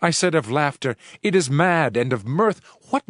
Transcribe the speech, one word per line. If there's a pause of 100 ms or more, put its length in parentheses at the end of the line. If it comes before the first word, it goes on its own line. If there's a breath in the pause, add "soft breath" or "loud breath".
I
said
of
laughter, (280 loud breath)
It
is
mad,
and
of
mirth, (280 loud breath)
What